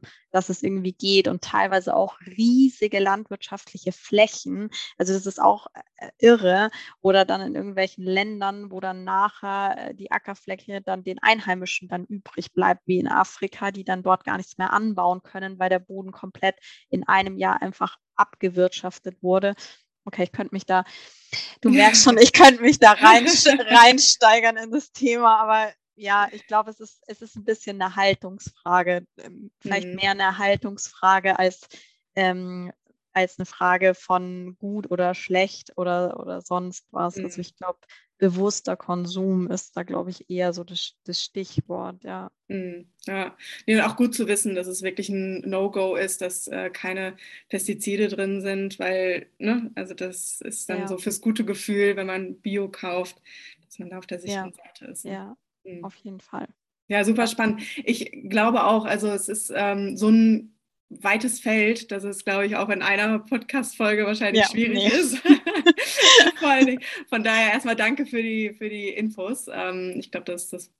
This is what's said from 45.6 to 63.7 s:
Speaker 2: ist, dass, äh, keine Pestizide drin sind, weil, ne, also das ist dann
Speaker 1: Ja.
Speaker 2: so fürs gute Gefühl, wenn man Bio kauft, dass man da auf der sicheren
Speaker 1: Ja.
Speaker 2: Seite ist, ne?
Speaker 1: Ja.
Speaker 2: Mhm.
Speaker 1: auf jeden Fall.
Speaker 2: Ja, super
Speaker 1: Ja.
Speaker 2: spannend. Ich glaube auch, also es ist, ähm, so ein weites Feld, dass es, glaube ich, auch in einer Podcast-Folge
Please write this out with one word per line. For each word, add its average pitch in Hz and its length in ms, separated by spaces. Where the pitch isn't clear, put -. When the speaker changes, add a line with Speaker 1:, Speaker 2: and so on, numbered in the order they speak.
Speaker 2:
ist, 190 260
dass, 185 260
äh, 185 240
keine 190 440
Pestizide 202 600
drin 196 340
sind, 196 380
weil, 185 480
ne, 226 380
also 190 180
das - 480
ist - 280
dann 185 180
Speaker 1:
Ja. - 0
Speaker 2:
so 190 100
fürs 202 240
gute 220 240
Gefühl, 202 500
wenn 190 120
man 185 340
Bio 196 300
kauft, 180 500
dass - 100
man 180 140
da 185 80
auf 180 80
der 180 120
sicheren 190 320
Speaker 1:
Ja. - 20
Speaker 2:
Seite - 320
ist, - 220
ne? 196 80
Speaker 1:
Ja. 196 220
Speaker 2:
Mhm. 175 120
Speaker 1:
auf 190 140
jeden 196 260
Fall. - 260
Speaker 2:
Ja, 208 140
super 226 240
Speaker 1:
Ja. - 0
Speaker 2:
spannend. 220 340
Ich - 260
glaube 214 360
auch, 214 200
also 208 240
es 202 200
ist, 214 260
ähm, 202 420
so 214 120
ein 220 460
weites 220 500
Feld, 220 520
dass 196 120
es, 202 220
glaube 202 220
ich, 208 80
auch 202 140
in 196 120
einer 208 380
Podcast-Folge 220 880